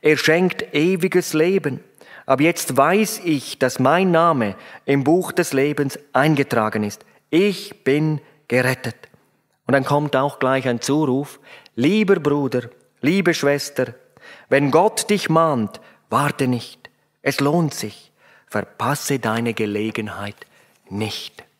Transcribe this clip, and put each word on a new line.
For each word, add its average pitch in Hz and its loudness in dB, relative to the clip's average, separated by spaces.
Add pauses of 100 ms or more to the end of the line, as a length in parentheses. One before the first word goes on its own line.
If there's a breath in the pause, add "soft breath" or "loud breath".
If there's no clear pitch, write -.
Er 151 2
schenkt 175 0
ewiges 175 0
Leben. 156 0 (420 loud breath)
Ab 135 2
jetzt 151 0
weiß 185 2
ich, 151 -4
dass 127 0
mein 165 2
Name 160 2 (300 loud breath)
im 139 2
Buch 175 2
des - -2
Lebens 143 -2 (140)
eingetragen 127 2
ist. 104 -8 (240 soft breath)
Ich 185 0
bin 151 0 (260 soft breath)
gerettet. 123 0 (720)
Und 127 2
dann 135 2
kommt 143 0
auch 139 -2
gleich 131 0
ein 120 -2
Zuruf. 139 -2 (360 loud breath)
Lieber 185 2
Bruder, 139 -2 (320)
liebe 175 2
Schwester, 143 -2 (540 loud breath)
wenn 139 2
Gott 190 2
dich 208 0
mahnt, 156 0 (300 soft breath)
warte 127 0
nicht. - -6 (320)
Es - -2
lohnt 147 0
sich. - -12 (360 soft breath)
Verpasse 123 -4
deine 113 -2
Gelegenheit 107 -6 (520 soft breath)
nicht. - -10 (160)